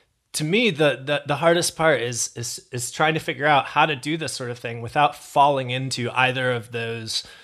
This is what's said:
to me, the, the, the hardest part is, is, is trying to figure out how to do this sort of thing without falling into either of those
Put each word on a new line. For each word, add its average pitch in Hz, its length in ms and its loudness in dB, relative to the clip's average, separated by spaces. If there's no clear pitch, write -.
to - 120 -4
me, 208 260 2
the, 139 320 2
the, 143 240 -2
the 143 100 0
hardest 170 400 2
part 156 260 2
is, 120 340 -4
is, - 340 -10
is 120 200 -6
trying 160 240 0
to 156 60 -2
figure 143 260 -4
out 143 200 4
how 151 200 4
to 151 100 -2
do 147 200 -4
this 156 180 -6
sort 123 160 -8
of 120 80 -8
thing 117 240 -8
without 147 340 2
falling 139 540 2
into 127 400 -4
either 127 420 2
of 117 200 -6
those 117 520 -6